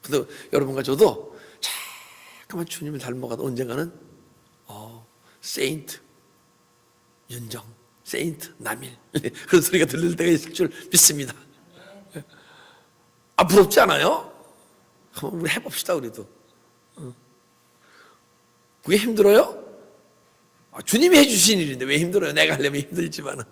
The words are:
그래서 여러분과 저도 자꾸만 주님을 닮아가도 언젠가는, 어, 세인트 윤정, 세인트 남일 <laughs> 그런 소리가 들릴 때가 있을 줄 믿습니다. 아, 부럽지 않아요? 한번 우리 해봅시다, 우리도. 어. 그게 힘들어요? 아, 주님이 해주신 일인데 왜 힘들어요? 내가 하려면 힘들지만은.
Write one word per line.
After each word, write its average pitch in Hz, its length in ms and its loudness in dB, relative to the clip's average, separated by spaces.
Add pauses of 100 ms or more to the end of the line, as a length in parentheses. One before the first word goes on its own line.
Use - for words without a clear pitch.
그래서 135 240 -4 (280)
여러분과 135 300 -2
저도 139 540 0 (1080)
자꾸만 170 180 -8
주님을 151 340 -10
닮아가도 123 460 -8
언젠가는, 131 460 -6 (760)
어, 110 380 -20 (360)
세인트 - 580 -6 (1300)
윤정, 117 340 -14 (400)
세인트 - 540 -8
남일 123 380 -12 (180)
<laughs> 143 340 -8
그런 180 140 6
소리가 165 240 2
들릴 165 300 -2
때가 170 160 2
있을 - 220 0
줄 175 180 -2 (200)
믿습니다. 143 420 2 (2000)
아, 185 100 2
부럽지 190 360 6
않아요? 185 520 2 (760)
한번 170 300 -10
우리 165 80 -4
해봅시다, - 460 -4
우리도. 117 320 -10 (680)
어. 127 160 -16 (1700)
그게 196 140 2
힘들어요? 214 680 4 (1080)
아, - 100 -16
주님이 320 360 4
해주신 214 420 6
일인데 135 260 -4
왜 139 140 0
힘들어요? 175 340 0
내가 156 220 2
하려면 143 260 -2
힘들지만은. 147 720 -8